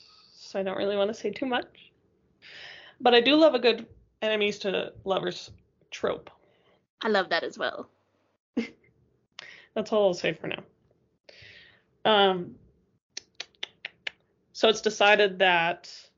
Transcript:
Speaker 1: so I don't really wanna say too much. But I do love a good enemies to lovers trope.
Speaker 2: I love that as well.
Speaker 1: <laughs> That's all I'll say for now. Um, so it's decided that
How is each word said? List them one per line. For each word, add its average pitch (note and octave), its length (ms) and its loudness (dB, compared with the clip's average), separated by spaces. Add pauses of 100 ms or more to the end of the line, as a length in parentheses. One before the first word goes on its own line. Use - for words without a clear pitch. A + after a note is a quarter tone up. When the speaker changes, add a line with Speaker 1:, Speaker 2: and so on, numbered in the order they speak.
(320)
Speaker 1:
so - 280 -12
I F#3+ 40 -4
don't F#3+ 140 -6
really G3+ 200 -2
wanna G3+ 180 -2
say G#3+ 160 -8
too C4 160 -8
much. - 440 -8 (1080)
But A#3+ 140 6
I A#3+ 60 8
do C4+ 140 4
love D#4 200 6
a A#3+ 40 0
good A3+ 280 0 (340)
enemies G#3 380 -2
to F#3 340 -4 (100)
lovers - 460 -4 (400)
trope. - 400 -8 (760)
Speaker 2:
I A3+ 40 -2
love F#3+ 200 0
that E3 140 -2
as C#3 140 -10
well. - 320 -8 (340)
Speaker 1:
<laughs> - 320 -18
That's - 1400 -12
all G#3 160 4
I'll F3+ 60 2
say F3 180 -4
for - 160 -10
now. - 160 -10 (1400)
Um, F#3+ 500 2 (2000)
so - 160 2
it's A3 100 0
decided G#3 600 2
that F3 520 0 (260)